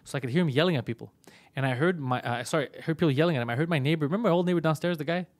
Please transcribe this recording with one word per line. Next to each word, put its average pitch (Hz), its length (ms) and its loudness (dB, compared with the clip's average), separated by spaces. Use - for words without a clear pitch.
So - 140 -8
I - 20 -4
could 120 120 -6
hear 175 100 2
him 165 80 2
yelling 156 260 2
at 120 100 -2
people. 113 280 -8
And 135 100 -2
I 131 100 0
heard 170 240 0
my, 127 220 -2
uh, 120 220 -4
sorry, 147 340 -2
I - 40 -16
heard 160 160 -2
people 165 140 4
yelling 156 260 2
at 120 40 0
him. 120 80 -4
I 120 60 -2
heard 165 140 0
my 160 100 0
neighbor. 151 260 0
Remember 196 240 0
my 165 40 4
old 175 120 4
neighbor 175 160 2
downstairs, 160 360 0
the 151 80 -6
guy 175 200 -2